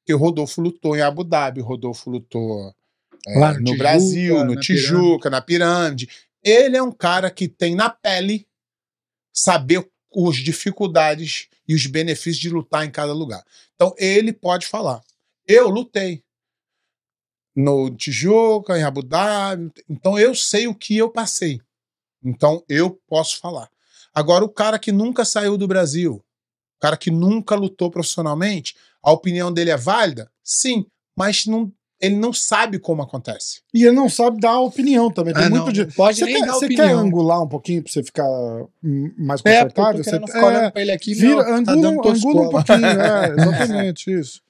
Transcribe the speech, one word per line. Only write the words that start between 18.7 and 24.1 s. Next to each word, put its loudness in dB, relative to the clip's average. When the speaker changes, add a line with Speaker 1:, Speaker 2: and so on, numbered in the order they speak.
Speaker 1:
em 0
Abu -4
Dhabi, -4
então -2
eu 4
sei -2
o -6
que -4
eu 0
passei. -6
Então, 0
eu 0
posso -4
falar. -12